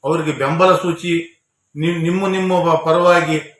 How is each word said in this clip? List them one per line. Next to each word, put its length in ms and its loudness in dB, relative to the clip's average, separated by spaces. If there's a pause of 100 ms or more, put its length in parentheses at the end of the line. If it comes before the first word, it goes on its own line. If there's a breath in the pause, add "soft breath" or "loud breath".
ಅವರಿಗೆ 280 -2
ಬೆಂಬಲ 440 2
ಸೂಚಿ 600 -4 (380)
ನಿ-, 280 -2
ನಿಮ್ಮ, 240 0
ನಿಮ್ಮ 480 0
ಪರವಾಗಿ 640 2 (220)